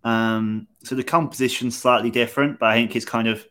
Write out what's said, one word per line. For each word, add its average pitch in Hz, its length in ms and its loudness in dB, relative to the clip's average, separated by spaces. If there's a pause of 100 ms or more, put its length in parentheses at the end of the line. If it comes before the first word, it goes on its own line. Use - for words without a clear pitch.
Um, 110 640 0 (160)
so - 100 -6
the 131 80 -4
composition's 127 720 -2
slightly 120 340 2
different, 127 500 0
but 113 60 2
I 110 80 6
think 117 200 2
it's 117 100 -2
kind 113 220 -2
of 110 240 -2